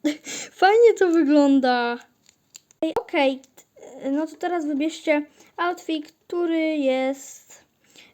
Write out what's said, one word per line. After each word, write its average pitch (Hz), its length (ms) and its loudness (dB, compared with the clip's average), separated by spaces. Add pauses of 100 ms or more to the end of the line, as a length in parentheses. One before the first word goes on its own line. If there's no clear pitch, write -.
(260)
<laughs> - 340 -12
Fajnie 427 380 6
to 370 120 2
wygląda. 269 880 2 (800)
Ej, 320 140 -4
okej. 269 460 -2 (720)
No 302 140 -2
to 311 100 -12
teraz 349 300 -4
wybierzcie 302 560 -2 (340)
outfit, 339 560 -6
który 330 640 -4
jest, 262 880 -4 (500)